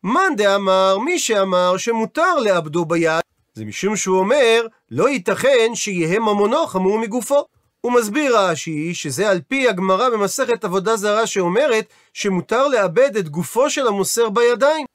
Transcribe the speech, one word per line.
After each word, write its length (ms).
מאן 340
דאמר, 600
מי 220
שאמר 580
שמותר 580
לאבדו 500
ביד, 360
זה 120
משום 300
שהוא 240
אומר, 460
לא 180
ייתכן 640
שיהא 460
ממונו 480
חמור 320
מגופו. 460
הוא 100
מסביר 460
רש"י 560
שזה 360
על 180
פי 220
הגמרא 400
במסכת 540
עבודה 320
זרה 320
שאומרת 580
שמותר 540
לאבד 500
את 120
גופו 400
של 180
המוסר 420
בידיים 640